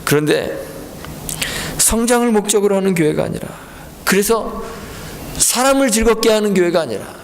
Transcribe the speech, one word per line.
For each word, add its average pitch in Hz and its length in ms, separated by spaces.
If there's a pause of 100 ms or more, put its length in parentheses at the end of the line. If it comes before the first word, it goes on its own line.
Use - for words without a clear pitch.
그런데 151 580 (1160)
성장을 240 540
목적으로 208 440
하는 190 180
교회가 156 300
아니라, - 240 (560)
그래서 208 600 (760)
사람을 269 540
즐겁게 220 380
하는 214 240
교회가 175 280
아니라 117 240 (180)